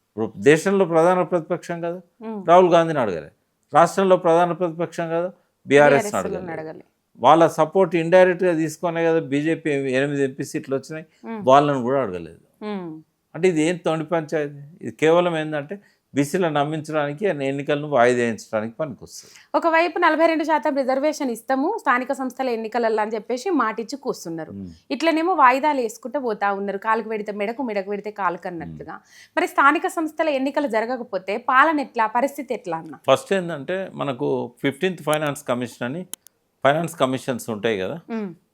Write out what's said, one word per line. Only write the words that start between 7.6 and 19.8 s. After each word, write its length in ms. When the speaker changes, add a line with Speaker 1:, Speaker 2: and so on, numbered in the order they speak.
Speaker 1:
ఇండైరెక్ట్గా 580
తీసుకునే 500
కదా 160
బీజేపీ 500
ఎనిమిది 340
ఎంపీ 200
సీట్లు 320
వచ్చినాయి, 300
Speaker 2:
ఉమ్. 200
Speaker 1:
వాళ్ళను 380
కూడా 200
అడగలేదు. 380
Speaker 2:
ఉమ్. 260
Speaker 1:
అంటే 140
ఇది 140
ఏం 140
తొండి 280
పంచాయతీ? 560
ఇది 120
కేవలం 440
ఏంటంటే 380
బీసీలను 400
నమ్మించడానికి, 720
ఆయన 160
ఎన్నికలను 460
వాయిదా 300
వేయించడానికి 580
పనికొస్తుంది. 580
Speaker 2:
ఒకవైపు 440